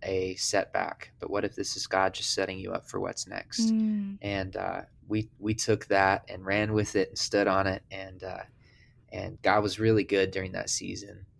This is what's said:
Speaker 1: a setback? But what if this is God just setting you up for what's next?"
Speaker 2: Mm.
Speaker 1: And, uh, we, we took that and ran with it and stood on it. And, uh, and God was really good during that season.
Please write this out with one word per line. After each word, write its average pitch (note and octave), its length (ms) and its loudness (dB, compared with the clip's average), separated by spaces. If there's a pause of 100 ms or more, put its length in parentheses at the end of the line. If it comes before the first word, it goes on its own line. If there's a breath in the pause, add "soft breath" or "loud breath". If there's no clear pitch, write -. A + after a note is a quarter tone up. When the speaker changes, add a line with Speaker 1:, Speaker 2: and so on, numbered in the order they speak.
Speaker 1:
a F#2 340 -2
setback? - 840 -2
But - 120 -8
what G2+ 140 0
if G2+ 120 -4
this - 200 -6
is F#2+ 120 -6
God F#2+ 260 2
just - 200 -2
setting F#2+ 240 -2
you F#2+ 140 -8
up F#2 160 -6
for G2 120 -6
what's F2+ 260 -6
next?" A3 460 -2
Speaker 2:
Mm. G#3 500 0
Speaker 1:
And, F#2+ 340 -4
uh, F#2 260 -4 (260)
we, A2 300 -2
we G#2 160 -2
took G#2+ 320 0
that G2 420 4
and F#2+ 160 -12
ran G#2 280 0
with G#2+ 240 2
it F#2+ 140 2
and F#2+ 80 -16
stood G2+ 280 2
on F#2+ 220 4
it. F#2 140 -2 (100)
And, F#2+ 320 -12
uh, F#2 180 -10 (720 soft breath)
and F#2+ 280 -8
God G2+ 220 6
was G#2 160 -2
really A2 240 6
good F#2+ 300 4
during F#2+ 200 -4
that F#2+ 160 -4
season. G2 560 -6 (160)